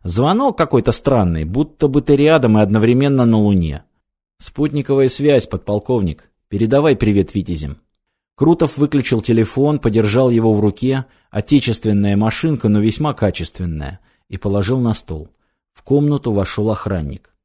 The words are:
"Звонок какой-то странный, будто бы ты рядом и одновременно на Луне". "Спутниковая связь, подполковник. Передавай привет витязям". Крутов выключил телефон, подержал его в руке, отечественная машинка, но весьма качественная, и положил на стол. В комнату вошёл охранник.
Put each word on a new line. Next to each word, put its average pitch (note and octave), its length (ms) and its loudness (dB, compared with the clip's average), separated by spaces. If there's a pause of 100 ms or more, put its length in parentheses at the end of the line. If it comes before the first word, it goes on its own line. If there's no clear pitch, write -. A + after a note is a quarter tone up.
"Звонок E3 560 0
какой-то C3 340 0
странный, F2+ 520 0
будто C3+ 420 -4
бы C#3 140 0
ты C#3+ 160 2
рядом C#3 420 4
и G#2+ 40 4
одновременно A#2+ 640 2
на A2+ 100 4
Луне". F#2 480 0 (540)
"Спутниковая C#3 680 -2
связь, C#3 380 2
подполковник. G#2 840 -4 (180)
Передавай B2+ 480 2
привет G2+ 380 0
витязям". D2+ 420 -6 (580)
Крутов D#3+ 440 0
выключил C#3 420 0
телефон, C3 580 0
подержал A2+ 520 0
его A2+ 240 2
в G#2 60 0
руке, B2+ 440 -2 (260)
отечественная G#2 880 0
машинка, A2 540 0
но G#2 100 2
весьма C3+ 320 -2
качественная, E2 880 -6 (300)
и F#2 80 -12
положил G#2 420 -2
на A#2 140 0
стол. D#2 340 -12 (460)
В - 80 -20
комнату C#3+ 500 0
вошёл G#2 380 -2
охранник. E2+ 640 -6 (100)